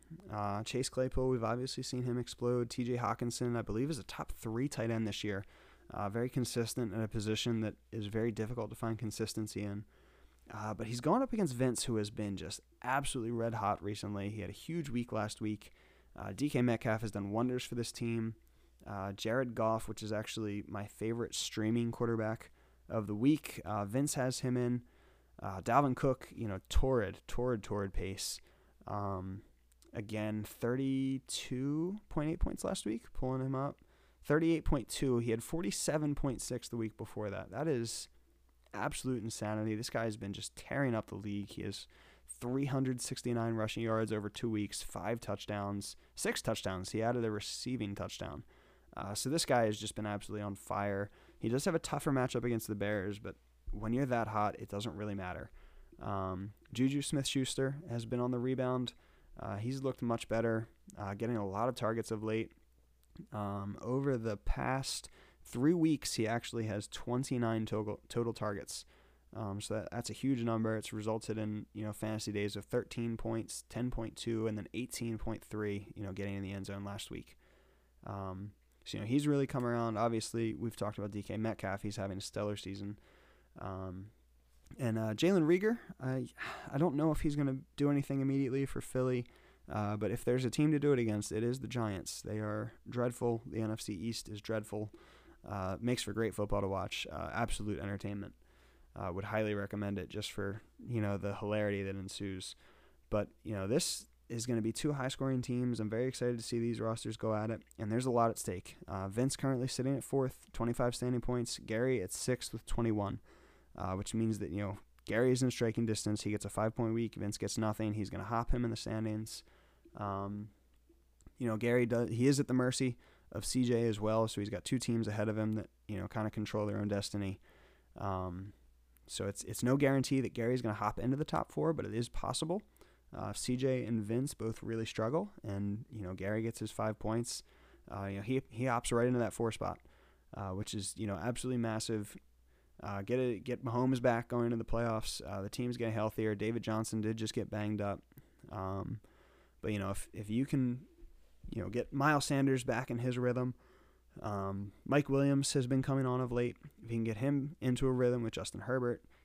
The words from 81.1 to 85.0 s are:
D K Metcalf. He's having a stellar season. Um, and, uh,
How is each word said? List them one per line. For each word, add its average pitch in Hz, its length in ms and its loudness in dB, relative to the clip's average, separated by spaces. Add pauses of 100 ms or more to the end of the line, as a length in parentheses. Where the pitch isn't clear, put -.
D 104 120 -4
K 98 140 -6
Metcalf. 107 460 -2
He's 104 140 -4
having 98 220 -4
a - 20 -6
stellar 104 360 -2
season. 101 420 -8 (640)
Um, 95 460 -6 (760)
and, 113 180 2
uh, 110 160 0